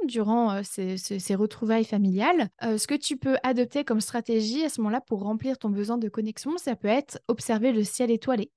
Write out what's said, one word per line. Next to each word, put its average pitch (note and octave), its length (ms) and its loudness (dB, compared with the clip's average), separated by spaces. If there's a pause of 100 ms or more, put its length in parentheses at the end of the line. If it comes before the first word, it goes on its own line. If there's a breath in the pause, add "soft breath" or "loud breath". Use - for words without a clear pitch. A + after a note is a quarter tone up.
durant, A3+ 460 2
euh, G3 120 -2
ces, F#3+ 320 -4
ces, F#3+ 240 -6
ces G3 160 -2
retrouvailles A3 480 2
familiales, G#3 640 2 (160)
euh, A3+ 140 0
ce - 100 -2
que C#4+ 80 0
tu D4 220 -4
peux C4 260 0
adopter B3+ 400 2
comme A3+ 160 0
stratégie A3+ 640 0
à D4+ 60 0
ce - 100 -8
moment-là A3 220 0
pour G3 220 -4
remplir A3+ 340 -2
ton A3 120 -2
besoin G#3 280 0
de A3 100 0
connexion, A3 500 -4
ça C4+ 200 -4
peut - 100 -4
être B3 400 0
observer A#3 460 2
le A3 100 2
ciel A#3 260 0
étoilé. A3+ 480 0